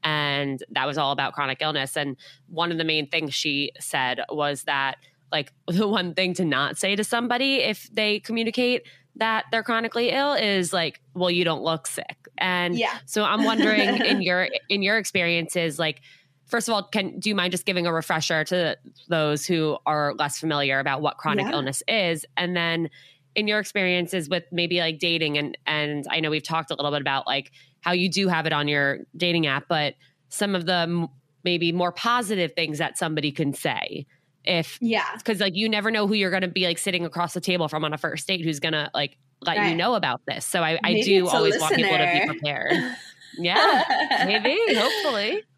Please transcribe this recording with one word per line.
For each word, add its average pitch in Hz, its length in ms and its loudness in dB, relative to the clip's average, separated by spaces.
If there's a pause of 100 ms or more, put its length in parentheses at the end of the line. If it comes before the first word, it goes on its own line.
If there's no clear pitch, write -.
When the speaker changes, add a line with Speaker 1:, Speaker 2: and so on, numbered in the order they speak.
Speaker 1:
And 143 580 0 (100)
that 131 160 0
was 143 100 -2
all 139 140 2
about 135 220 -2
chronic 135 280 -2
illness. 143 340 -2
And 139 220 -4 (300)
one 170 240 -2
of 165 60 -2
the 160 60 0
main 156 240 0
things 156 260 -4
she 143 460 -2
said 127 400 -2 (100)
was 143 340 -2
that, 135 320 -2 (360)
like, 151 280 -4
<laughs> - 80 -14
the 190 200 0
one 185 280 0
thing 185 180 0
to 185 120 -2
not 139 320 0
say 196 200 0
to 214 80 -2
somebody 247 520 0
if - 360 -2
they 214 260 0
communicate 233 680 -2 (300)
that 220 360 0
they're 226 120 0
chronically 233 460 0
ill 277 240 2
is, 196 400 0
like, 165 260 -2 (140)
"Well, 180 180 2
you 175 140 2
don't 156 180 0
look 160 240 -2
sick." - 300 -10 (200)
And 175 400 0
Speaker 2:
Yeah. - 280 -2
Speaker 1:
so 214 180 0
I'm 208 220 2
wondering 214 360 4
Speaker 2:
<laughs> 202 240 2
Speaker 1:
in 202 180 2
your, 180 260 0 (180)
in 202 140 0
your 202 160 2
experiences, 170 800 0
like, 156 240 -2 (460)
first 233 200 -2
of 233 60 0
all, 202 100 0
can, 190 360 -4
do 208 100 -2
you 208 60 2
mind 180 160 0
just 175 160 -4
giving 180 180 0
a 170 80 0
refresher 160 520 0
to 170 320 0 (320)
those 151 360 2
who 160 400 2
are 147 300 0
less 147 240 -2
familiar 143 400 0
about 139 220 0
what 147 160 0
chronic - 280 0
Speaker 2:
Yeah. 226 60 -4
Speaker 1:
illness 139 360 -2
is? 175 380 0 (100)
And 180 220 -2
then 165 320 0 (460)
in 214 120 0
your 214 120 2
experiences 180 680 0
with 170 240 0
maybe, 175 280 0
like, 165 180 0
dating 160 400 0
and, 147 180 -2 (120)
and 147 420 0
I - 100 0
know 156 120 0
we've 151 100 0
talked 160 300 -4
a 156 40 -6
little 143 160 -2
bit 147 100 -2
about, 135 260 -2
like, 139 240 -2 (300)
how 175 100 0
you 180 180 2
do 190 180 0
have 160 200 2
it 156 60 2
on 147 140 0
your 143 320 2 (160)
dating 170 300 2
app, 139 240 -2
but 151 260 0 (340)
some 202 260 -2
of 175 100 -2
the 185 80 0
m-, 170 340 0 (360)
maybe 175 280 2
more 175 200 2
positive 208 640 0
things 156 240 -2
that 156 180 -2
somebody 156 340 -2
can 143 220 0
say. - 540 -4 (360)
If 170 380 -2
Speaker 2:
Yeah. 226 240 0 (180)
Speaker 1:
'cause, 214 160 0
like, 196 160 0
you 214 140 0
never 214 220 0
know 208 160 2
who 214 80 2
you're 190 160 2
gonna 185 160 0
be, 180 180 0
like, 170 140 0
sitting 175 260 -2
across 170 300 -2
the 180 60 -4
table 175 260 0
from 156 180 -2
on 151 80 -2
a 151 60 -6
first - 280 -4
date 185 160 -2
who's 156 160 -2
gonna, 151 360 -2
like, 143 220 -4 (260)
let - 120 0
you 208 80 2
Speaker 2:
Right. 170 140 2
Speaker 1:
know 214 180 2
about 139 320 0
this. - 180 -6
So 180 160 0
I, 160 120 2 (100)
I 175 100 4
Speaker 2:
Maybe 214 100 4
Speaker 1:
do 196 220 6
Speaker 2:
it's 175 80 0
a - 40 4
Speaker 1:
always - 220 4
want - 160 2
people - 160 2
to - 60 2
be - 60 4
Speaker 2:
listener. 175 240 2
Speaker 1:
prepared. - 460 -2 (680)
Yeah, 254 840 4
Speaker 2:
<laughs> - 40 -
Speaker 1:
maybe, 220 280 2 (200)
hopefully. 269 640 0 (160)